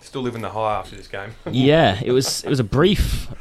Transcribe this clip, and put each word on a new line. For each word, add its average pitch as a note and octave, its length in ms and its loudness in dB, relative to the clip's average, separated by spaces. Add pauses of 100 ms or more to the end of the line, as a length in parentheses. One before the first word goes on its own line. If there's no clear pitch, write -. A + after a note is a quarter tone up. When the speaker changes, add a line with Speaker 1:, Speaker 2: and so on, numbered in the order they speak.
Speaker 1:
Still - 220 -12
living A#2 200 -6
the G2 80 -6
high G#2+ 280 -2
after F#2+ 180 -12
this F#2+ 120 -18
game. G2+ 300 -12
<laughs> - 120 -12
Speaker 2:
yeah, B2+ 540 4
it B2 80 0
was, C3 320 0
it - 40 -8
was C#3 120 0
a A#2+ 40 0
brief, D#3 640 2 (120)